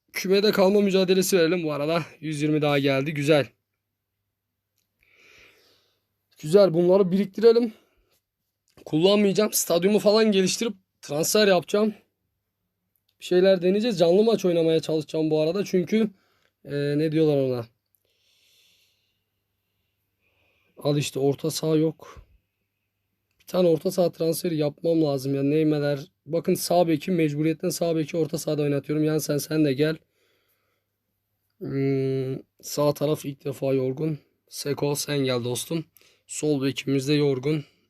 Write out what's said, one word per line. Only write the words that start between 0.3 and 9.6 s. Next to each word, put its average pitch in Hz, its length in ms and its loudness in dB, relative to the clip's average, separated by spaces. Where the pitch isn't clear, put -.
kalma 196 280 4
mücadelesi 185 580 2
verelim. 165 260 2
Bu 151 80 -2
arada 151 300 -2
yüz 147 220 -6
yirmi 151 200 2
daha 147 160 2
geldi. 139 360 0
Güzel. 143 320 2
Güzel 175 360 4
bunları 175 380 2
biriktirelim. 220 600 2
Kullanmayacağım. 202 680 2
Stadyumu 185 460 2